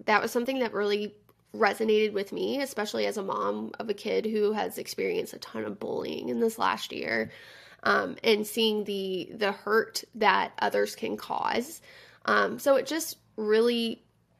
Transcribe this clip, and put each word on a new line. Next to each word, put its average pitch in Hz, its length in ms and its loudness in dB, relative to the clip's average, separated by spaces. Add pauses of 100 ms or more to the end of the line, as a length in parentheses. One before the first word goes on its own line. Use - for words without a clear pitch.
that 208 160 6
was 226 80 0
something 254 300 0
that 233 120 0
really 208 440 0 (400)
resonated 214 560 4
with 202 180 -4
me, 196 300 -2
especially 220 460 -2
as 202 100 -2
a 202 60 -4
mom 208 580 -2
of 220 80 -8
a 208 60 0
kid 196 300 -2
who 214 280 2
has 196 260 -4
experienced - 540 -4
a - 60 -14
ton - 260 -8
of 190 160 -8
bullying - 480 -6
in 247 100 -2
this 226 200 0
last - 340 0
year, 107 400 -4 (500)
um, 202 400 2
and 214 240 4
seeing 214 380 0
the, 190 500 -4
the 208 160 0
hurt - 540 0 (100)
that 202 460 4
others 202 340 0
can 214 220 -6
cause. - 640 -4 (460)
Um, 208 340 2
so 277 160 6
it - 100 0
just 320 300 -4 (200)
really 226 680 2 (340)